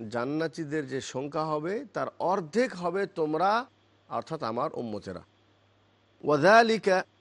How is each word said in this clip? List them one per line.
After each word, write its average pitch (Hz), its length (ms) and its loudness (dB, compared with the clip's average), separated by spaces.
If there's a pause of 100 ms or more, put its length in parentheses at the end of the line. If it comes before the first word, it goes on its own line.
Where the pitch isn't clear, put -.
জান্নাতীদের 147 800 -4
যে 131 140 -6
সংখ্যা 143 440 -6
হবে 165 480 -4
তার - 140 -4 (120)
অর্ধেক 196 540 0
হবে 175 320 -2
তোমরা, 175 600 0 (440)
অর্থাৎ 139 340 -6
আমার 123 300 -2
উম্মতেরা। 98 500 -8 (1000)
ওয়াযালিকা 190 800 6 (180)